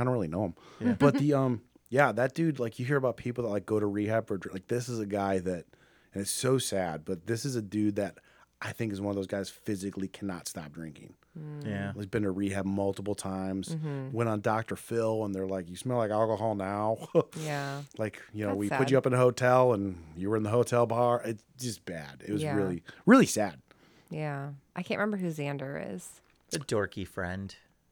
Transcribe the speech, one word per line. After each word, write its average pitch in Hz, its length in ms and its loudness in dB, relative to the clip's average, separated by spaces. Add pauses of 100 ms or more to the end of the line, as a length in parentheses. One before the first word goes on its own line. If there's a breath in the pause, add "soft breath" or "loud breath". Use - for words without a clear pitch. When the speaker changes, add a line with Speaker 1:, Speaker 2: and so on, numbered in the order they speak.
Speaker 1:
I 120 40 2
don't 127 80 2
really 101 160 0
know 90 160 -2
him. 85 100 -4 (260 loud breath)
Speaker 2:
Yeah. 247 160 2
Speaker 1:
But 139 220 6
the, 147 160 4
um, 127 280 2 (260)
yeah, 127 240 4
that 127 240 2
dude, 160 240 0
like, 117 180 -4
you 127 80 -2
hear 143 120 2
about 127 180 0
people 123 260 -4
that, 110 80 0
like, 101 160 -2
go 107 140 2
to 104 60 2
rehab 104 420 0
for 101 100 -2
dr-, - 140 -10
like, 95 160 -10
this 120 200 -2
is 120 120 -4
a 107 60 -4
guy 98 340 0
that, 87 240 -4 (480 soft breath)
and 98 80 -6
it's 101 100 -4
so 131 280 2
sad, 87 460 -2
but 90 220 -6
this 113 180 -4
is 131 120 -4
a 113 60 -4
dude 104 340 0
that 98 220 -4 (440 soft breath)
I 123 80 -6
think 113 220 -4
is 98 80 -6
one 101 100 -2
of 101 60 -2
those 95 100 -2
guys 98 240 -4
physically 98 560 -6
cannot 92 400 -8
stop 78 260 -10
drinking. 80 420 -14 (220)
Speaker 3:
Mm. 151 300 -12
Speaker 2:
Yeah. 98 300 -4
Speaker 1:
He's 104 100 -8
been 104 160 -2
to 98 80 2
rehab 98 360 -2
multiple 98 500 0
times. 95 540 -4
Speaker 3:
Mm-hmm. 143 420 -6
Speaker 1:
Went 113 180 0
on 104 100 0
Doctor 110 360 0
Phil, 110 480 0
and 101 100 -4
they're 95 140 -2
like, 92 200 -4
"You 92 60 -10
smell 127 240 -2
like 107 140 2
alcohol 110 420 2
now." 104 580 -2
<laughs> - 300 2
Speaker 3:
Yeah. 143 400 -6 (160)
Speaker 1:
Like, 107 240 -4 (100)
you 104 120 -4
know, 101 60 0
Speaker 3:
That's 98 100 0
Speaker 1:
"We 101 80 2
Speaker 3:
sad. 135 100 0
Speaker 1:
put 131 140 4
you 135 40 8
up 127 100 4
in 127 60 2
a 123 60 4
hotel, 127 540 6
and 98 260 -2 (180)
you 95 140 -4
were 113 60 2
in 107 80 0
the 104 60 0
hotel 120 360 4
bar." 120 380 2
It's 110 180 -6 (160)
just 123 260 -8
bad. 76 400 -12
It 104 80 -6
was 104 120 0
Speaker 3:
Yeah. 123 100 -2
Speaker 1:
really, 92 300 0 (200 loud breath)
really 240 220 10
sad. 101 340 -2 (480 soft breath)
Speaker 3:
Yeah. 147 420 -6 (260)
I 180 80 -6
can't - 160 -2
remember 208 160 0
who 185 100 -2
Xander 143 680 -4
is. - 280 -14 (300)
Speaker 2:
The 156 100 -4
dorky 101 460 -2
friend. 92 480 -6 (380)